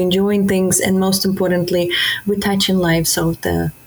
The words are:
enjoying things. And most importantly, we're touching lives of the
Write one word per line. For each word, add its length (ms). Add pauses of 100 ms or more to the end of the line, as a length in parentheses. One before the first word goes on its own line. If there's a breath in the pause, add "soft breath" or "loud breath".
enjoying 380
things. 320
And 200
most 240
importantly, 680 (340 loud breath)
we're 140
touching 400
lives 360
of 260
the 300 (140)